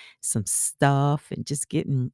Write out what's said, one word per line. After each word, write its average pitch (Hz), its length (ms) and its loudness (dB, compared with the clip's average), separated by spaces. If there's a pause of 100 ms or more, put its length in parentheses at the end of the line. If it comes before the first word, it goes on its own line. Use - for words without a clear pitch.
(200)
some - 240 -2
stuff 143 880 2
and - 160 -8
just - 240 -6
getting 135 440 -2